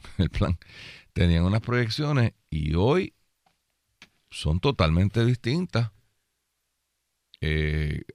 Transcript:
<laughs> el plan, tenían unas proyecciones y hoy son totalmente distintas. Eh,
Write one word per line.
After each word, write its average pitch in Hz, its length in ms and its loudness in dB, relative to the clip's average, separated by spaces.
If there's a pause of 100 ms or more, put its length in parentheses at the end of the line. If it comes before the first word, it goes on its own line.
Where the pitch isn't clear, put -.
<laughs> - 100 -20
el 87 100 2
plan, - 280 0 (560)
tenían 85 300 4
unas 104 180 2
proyecciones 120 720 -2 (160)
y 76 260 -2
hoy 135 400 0 (1120)
son 78 300 -2
totalmente 95 640 2
distintas. 120 640 -2 (1500)
Eh, 76 640 -2 (120)